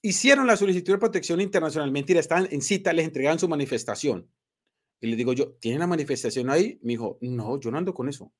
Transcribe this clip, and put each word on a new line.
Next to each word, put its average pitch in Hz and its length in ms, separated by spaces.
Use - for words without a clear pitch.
Hicieron 269 460
la 226 80
solicitud 185 380
de 196 60
protección 180 420
internacional. 160 500
Mentira, 143 300
estaban 175 280
en 143 120
cita, 190 320
les 160 120
entregaban 143 320
su 175 120
manifestación. 131 800
Y 117 60
le 113 80
digo 120 180
yo, 135 200
¿tienen 120 260
la 175 80
manifestación 131 640
ahí? 170 320
Me 120 120
dijo, 113 280
no, 123 380
yo 117 120
no 135 60
ando 185 160
con 131 160
eso. 135 300